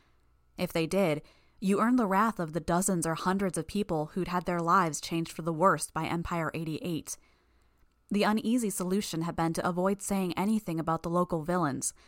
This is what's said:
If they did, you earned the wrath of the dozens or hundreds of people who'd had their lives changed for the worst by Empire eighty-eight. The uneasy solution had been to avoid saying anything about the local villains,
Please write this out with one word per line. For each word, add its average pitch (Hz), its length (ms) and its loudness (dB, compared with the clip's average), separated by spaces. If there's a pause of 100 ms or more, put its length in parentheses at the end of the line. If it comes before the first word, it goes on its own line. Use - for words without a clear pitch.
(560)
If 175 160 -2
they 165 140 2
did, 160 340 2 (400)
you 196 220 2
earned 247 160 4
the 220 80 2
wrath 196 340 2
of 156 140 -4
the 165 60 -2
dozens 175 460 0
or 160 80 0
hundreds 185 440 0
of 156 80 -6
people 165 480 -2
who'd 170 140 -2
had 180 180 -2
their 175 140 0
lives 170 420 4
changed 165 280 -4
for - 120 -10
the 165 100 -2
worst 160 400 2
by 156 140 -2
Empire 170 480 -2
eighty-eight. 160 640 -6 (920)
The 202 120 2
uneasy 220 480 2
solution 185 520 -2
had 170 140 -4
been 165 160 0
to - 160 -2
avoid 185 320 0
saying 190 320 -2
anything 190 480 0
about 160 220 -2
the 170 80 -4
local 170 320 0
villains, 165 500 0 (160)